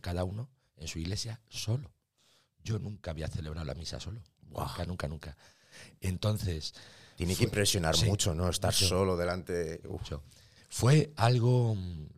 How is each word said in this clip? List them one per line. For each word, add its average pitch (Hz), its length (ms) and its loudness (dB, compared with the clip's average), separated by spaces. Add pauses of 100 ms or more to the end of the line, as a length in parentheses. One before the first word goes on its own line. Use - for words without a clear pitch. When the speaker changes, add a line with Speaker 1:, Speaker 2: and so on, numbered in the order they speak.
Speaker 1:
cada 90 240 -2
uno 104 240 -8 (260)
en - 140 -12
su - 100 -8
iglesia 104 480 -6
solo. - 460 -4 (680)
Yo 107 160 -4
nunca 98 320 -8
había 78 180 -6
celebrado 78 360 -6
la 65 100 -6
misa 73 240 -8
solo. 104 220 -10 (200)
Speaker 2:
Buah. - 260 -6
Speaker 1:
Nunca, - 180 -6
nunca, 85 220 -4
nunca. 76 300 -10 (640)
Entonces 92 720 -2 (420)
Speaker 2:
Tiene 90 180 0
que 90 40 2
Speaker 1:
fue - 80 6
Speaker 2:
impresionar 98 500 4
Speaker 1:
sí, 82 120 4
Speaker 2:
mucho, 104 280 2
¿no? 90 140 2
Estar - 240 2
Speaker 1:
mucho. 98 140 4
Speaker 2:
solo 92 280 4
delante. 87 720 -2
Uf. - 160 -8
Speaker 1:
Mucho. 71 220 -8 (460)
Fue 143 460 6
algo, 120 600 4
mm, 87 320 -6 (100)